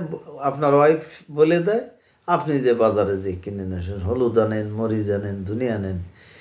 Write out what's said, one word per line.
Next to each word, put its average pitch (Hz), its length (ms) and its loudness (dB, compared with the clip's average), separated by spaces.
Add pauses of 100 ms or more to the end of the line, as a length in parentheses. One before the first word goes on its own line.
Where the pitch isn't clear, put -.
(400)
আপনার 139 340 0
ওয়াইফ 151 260 6 (320)
বলে 160 280 4
দেয়, 208 220 0 (460)
আপনি 151 320 0
যে 123 140 4
বাজারে 104 440 2
যে 95 160 -4
কিনে 98 320 -8
নিয়ে 92 140 -6
আসেন, 95 180 -6
হলুদ 113 400 0
আনেন, 107 320 2
মরিচ 110 400 -2
আনেন, 101 340 -4
ধনিয়া 113 320 -4
আনেন, 95 280 -4 (380)